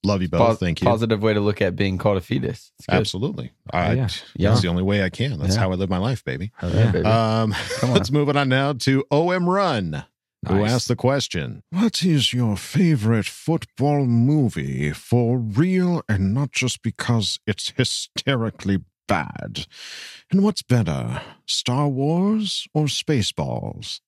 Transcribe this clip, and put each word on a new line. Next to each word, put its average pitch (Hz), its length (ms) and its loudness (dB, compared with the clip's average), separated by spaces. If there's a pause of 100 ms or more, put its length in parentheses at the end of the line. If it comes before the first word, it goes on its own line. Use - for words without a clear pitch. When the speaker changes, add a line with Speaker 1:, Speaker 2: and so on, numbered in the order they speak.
Speaker 1:
Love 98 200 2
you 90 80 -2
both. 87 100 2
Speaker 2:
Pos-, 113 180 4
Speaker 1:
Thank 85 220 -2
you. 90 60 2
Speaker 2:
positive 113 360 2
way 110 120 2
to 104 60 2
look 101 200 0
at 90 160 2
being 95 220 0
called 104 180 2
a 90 60 -2
fetus. - 560 -6
It's - 80 -16
good. - 100 0
Speaker 1:
Absolutely. 92 560 -4 (180)
I, 90 200 0
Speaker 3:
Yeah. 113 60 2
Speaker 1:
that's - 260 -4 (120)
Speaker 2:
Yeah. 101 240 4
Speaker 1:
the 90 100 2
only 87 140 0
way 101 220 2
I 92 60 0
can. 123 280 -4
That's 92 180 0
Speaker 2:
Yeah. 113 40 0
Speaker 1:
how 92 120 2
I - 20 -2
live 92 160 -2
my 90 80 0
life, 117 260 -2
baby. 71 280 -6 (100)
Speaker 2:
All 87 80 -4
right, 92 80 0
Speaker 3:
Yeah. 113 120 4
Speaker 2:
baby. 87 140 0
Speaker 1:
Um, 110 480 2 (280)
Speaker 2:
Come 127 100 0
Speaker 1:
<laughs> - 20 2
let's 117 160 2
Speaker 2:
on. 139 60 -2
Speaker 1:
move 147 160 2
it 139 80 0
on 139 100 2
now 135 240 2
to 135 380 0
O 165 200 2
M 180 160 0
Run, 127 580 0 (440)
who 98 120 2
Speaker 3:
Nice. 107 120 2
Speaker 1:
asked 123 160 0
the 120 80 0
question, 120 720 -2
"What 202 340 0
is 156 300 2
your 117 240 0
favorite 117 720 2
football 147 800 -2
movie 117 880 2
for 120 440 0
real 175 720 0
and 95 240 2
not 139 200 -2
just - 280 -4
because - 680 -2
it's - 300 -4
hysterically 113 1000 -2 (280)
bad? - 600 -4 (640)
And 196 120 4
what's 208 200 0
better, 73 580 0 (240)
Star 143 440 -2
Wars 175 840 0
or 151 140 2
Spaceballs?" 71 1200 -4